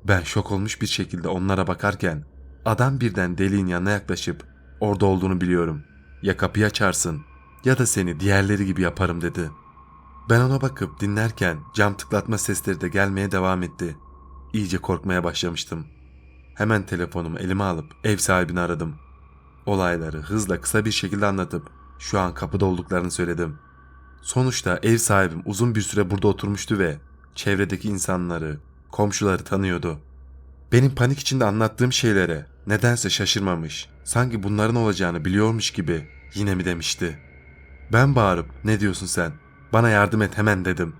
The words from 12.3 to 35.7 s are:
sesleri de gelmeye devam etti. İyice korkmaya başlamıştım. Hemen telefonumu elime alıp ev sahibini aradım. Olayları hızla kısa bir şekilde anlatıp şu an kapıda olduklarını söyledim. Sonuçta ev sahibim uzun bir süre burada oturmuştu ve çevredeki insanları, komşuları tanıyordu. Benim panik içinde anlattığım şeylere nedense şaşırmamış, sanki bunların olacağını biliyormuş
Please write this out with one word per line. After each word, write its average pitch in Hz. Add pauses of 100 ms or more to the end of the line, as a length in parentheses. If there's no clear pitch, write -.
sesleri 95
de 92
gelmeye 98
devam 92
etti. 82 (560)
İyice 95
korkmaya 90
başlamıştım. 82 (680)
Hemen 107
telefonumu 85
elime 95
alıp 80 (100)
ev 107
sahibini 90
aradım. 80 (720)
Olayları 87
hızla 95
kısa 107
bir 110
şekilde 101
anlatıp 90 (280)
şu -
an 90
kapıda 95
olduklarını 90
söyledim. 85 (640)
Sonuçta 123
ev 113
sahibim 95
uzun 110
bir 107
süre 98
burada 101
oturmuştu 101
ve 78 (360)
çevredeki 101
insanları, 87 (300)
komşuları 101
tanıyordu. 90 (720)
Benim 131
panik 131
içinde 127
anlattığım 110
şeylere 87 (200)
nedense 107
şaşırmamış, 90 (160)
sanki 120
bunların 104
olacağını 90
biliyormuş 107